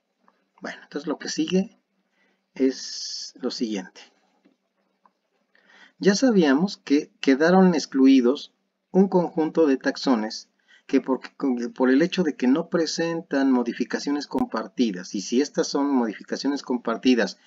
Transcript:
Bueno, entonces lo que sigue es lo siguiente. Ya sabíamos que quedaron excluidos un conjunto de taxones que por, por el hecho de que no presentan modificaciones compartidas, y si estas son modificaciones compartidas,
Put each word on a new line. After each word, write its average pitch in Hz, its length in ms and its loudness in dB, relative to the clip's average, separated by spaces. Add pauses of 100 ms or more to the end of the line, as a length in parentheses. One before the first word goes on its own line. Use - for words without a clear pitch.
(600)
Bueno, - 220 -14
entonces - 240 -12
lo 143 100 -4
que - 120 -12
sigue 175 480 -2 (760)
es - 880 -6
lo 123 100 -4
siguiente. 107 500 -8 (2000)
Ya 196 180 4
sabíamos 190 640 2
que 147 420 -2
quedaron 175 540 4
excluidos 135 800 2 (380)
un 190 160 4
conjunto 165 580 0
de 135 120 2
taxones 120 720 -4 (360)
que 135 160 0
por, 127 200 -4 (520)
por 127 160 0
el 135 140 4
hecho 180 200 -2
de 151 120 -4
que 123 120 -2
no 160 220 0
presentan 165 800 -2
modificaciones 127 760 -4
compartidas, 110 880 -4
y 101 60 -6
si 120 200 0
estas 147 260 -2
son 143 200 -2
modificaciones 127 760 -4
compartidas, 117 840 0